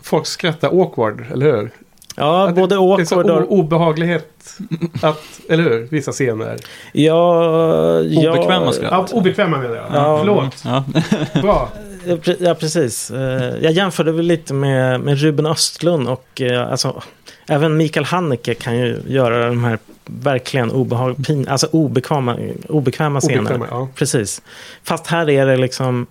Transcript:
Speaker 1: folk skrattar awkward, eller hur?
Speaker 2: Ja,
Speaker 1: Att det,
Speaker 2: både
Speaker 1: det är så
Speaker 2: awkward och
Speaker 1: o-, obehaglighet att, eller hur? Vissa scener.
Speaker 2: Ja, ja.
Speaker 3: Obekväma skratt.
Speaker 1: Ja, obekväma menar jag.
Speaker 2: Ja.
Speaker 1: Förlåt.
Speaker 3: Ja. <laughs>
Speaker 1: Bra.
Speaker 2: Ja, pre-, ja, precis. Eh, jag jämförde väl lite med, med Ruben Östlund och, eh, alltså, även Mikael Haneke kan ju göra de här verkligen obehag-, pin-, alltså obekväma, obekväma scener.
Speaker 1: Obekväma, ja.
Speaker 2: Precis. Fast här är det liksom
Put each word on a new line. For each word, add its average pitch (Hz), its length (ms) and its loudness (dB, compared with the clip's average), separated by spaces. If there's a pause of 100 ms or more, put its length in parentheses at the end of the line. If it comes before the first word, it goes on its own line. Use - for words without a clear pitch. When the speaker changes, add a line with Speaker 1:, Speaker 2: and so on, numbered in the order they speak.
Speaker 1:
folk 156 240 -2
skrattar 160 420 -2 (140)
awkward, 113 500 -2
eller 131 140 0
hur? 113 240 0 (460)
Speaker 2:
Ja, 165 320 2
Speaker 1:
Att 175 60 0
det, 180 60 4
Speaker 2:
både 190 140 4 (220)
Speaker 1:
det 185 60 2
är - 20 2
så 185 140 2
Speaker 2:
awkward 165 240 4
och - 100 0
Speaker 1:
o-, 202 80 4
obehaglighet 165 960 -2 (440)
att, - 460 -2
eller 165 160 2
hur? 117 260 0
Vissa 147 220 -2
scener. 113 440 -2 (360)
Speaker 2:
Ja, 165 520 4 (580)
ja. 160 300 4
Speaker 3:
Obekväma 175 400 2
skratt. - 380 0
Speaker 1:
Ja, 262 60 -2
obekväma 180 420 2
menar 120 180 -4
jag. 110 160 -10
Speaker 2:
Ja. 147 260 4
Speaker 1:
Förlåt. 160 460 0
Speaker 3:
Ja. 131 200 0 (500)
<laughs> - 80 2
Speaker 1:
Bra. 170 260 2 (380)
Speaker 2:
Ja, 175 100 0
pre-, 175 240 -2
ja, 170 140 2
precis. 156 560 -2
Eh, 131 520 -4
jag 160 100 4
jämförde 170 400 0
väl 165 140 0
lite 165 280 0
med, 131 460 2
med 139 200 0
Ruben 151 260 2
Östlund 156 640 0
och, - 320 -8
eh, 123 300 0
alltså, 131 320 -4 (440)
även 156 300 2
Mikael 156 300 0
Haneke 139 480 -2
kan 117 240 -4
ju 117 280 -2
göra 120 400 2
de 120 180 -2
här 113 140 0 (260)
verkligen 123 640 -2
obehag-, 123 440 -2 (120)
pin-, 143 220 -2
alltså 139 240 0
obekväma, 131 640 0 (320)
obekväma 143 520 0
scener. 131 200 0
Speaker 1:
Obekväma, 120 300 -4
ja. 127 240 -6
Speaker 2:
Precis. 135 480 -2 (420)
Fast 160 220 -4
här 165 240 0
är 135 160 4
det 131 100 4
liksom 127 540 -2